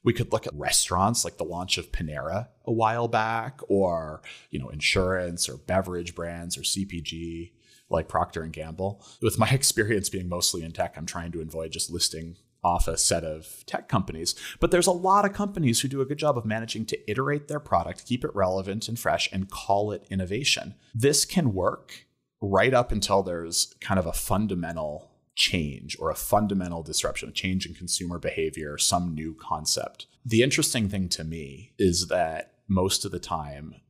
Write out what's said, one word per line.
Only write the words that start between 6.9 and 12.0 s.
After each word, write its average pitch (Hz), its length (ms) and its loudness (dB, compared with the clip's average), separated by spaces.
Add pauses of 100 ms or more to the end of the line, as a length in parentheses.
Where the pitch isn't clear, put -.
G, 82 520 -8 (360)
like 82 200 0
Procter 85 340 0
and 80 120 -8
Gamble. 82 500 -6 (160)
With 110 180 2
my 110 100 4
<laughs> - 20 2
experience 110 580 2
being 90 200 -4
mostly 87 360 0
in 82 80 -10
tech, 87 240 -4
I'm 82 100 -8
trying 85 260 -8
to 82 100 -6
avoid 80 280 -6
just 82 200 -6
listing 85 460 -4 (280)